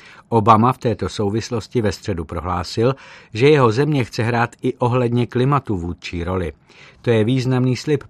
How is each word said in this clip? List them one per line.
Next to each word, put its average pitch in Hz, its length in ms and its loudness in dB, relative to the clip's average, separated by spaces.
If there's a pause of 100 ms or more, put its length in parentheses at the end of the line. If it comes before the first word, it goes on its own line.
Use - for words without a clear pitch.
(280)
Obama 113 440 4
v - 60 -6
této 104 300 -4
souvislosti 110 760 -4
ve 101 100 0
středu 85 320 -6
prohlásil, 90 720 -2 (400)
že 123 140 4
jeho 135 240 6
země 139 320 0
chce - 180 -6
hrát 117 400 -2
i 127 120 -2
ohledně 120 520 0
klimatu 127 500 -2
vůdčí 85 480 -8
roli. 90 280 -4 (500)
To 123 80 -2
je 110 140 4
významný 127 520 0
slib, 147 340 -4